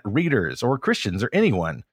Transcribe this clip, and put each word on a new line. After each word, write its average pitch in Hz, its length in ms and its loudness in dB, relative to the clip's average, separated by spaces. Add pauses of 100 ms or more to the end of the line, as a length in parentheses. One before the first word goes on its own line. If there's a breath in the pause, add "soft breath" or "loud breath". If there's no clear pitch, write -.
readers 110 580 0
or 127 140 2
Christians 101 440 -2
or 123 120 -2
anyone, 101 600 0